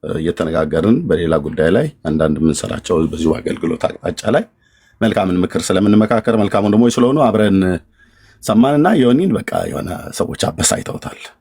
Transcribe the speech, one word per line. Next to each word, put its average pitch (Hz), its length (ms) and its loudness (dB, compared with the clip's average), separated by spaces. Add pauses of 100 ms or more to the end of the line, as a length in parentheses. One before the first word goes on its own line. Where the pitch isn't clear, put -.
እየተነጋገርን 80 960 0
በሌላ 85 380 0
ጉዳይ 78 320 -2
ላይ 127 160 2 (160)
አንዳንድ 78 320 0
የምንሰራቸው 78 600 -2 (120)
በዚሁ 80 260 -2
አገልግሎት - 500 -4
አቅጣጫ - 460 -6
ላይ 147 140 2 (580)
መልካምን 95 380 0
ምክር - 240 -2
ስለምንመካከር 107 760 2
መልካም 101 260 0
ወንድሞች 110 300 4
ስለሆኑ 131 280 2
አብረን 107 360 2 (880)
ሰማንና 156 520 4
ዮኒን 135 380 2
በቃ - 180 -6 (140)
የሆነ 71 240 -8 (240)
ሰዎች - 300 -4
አበሳይተውታል። - 760 -4 (220)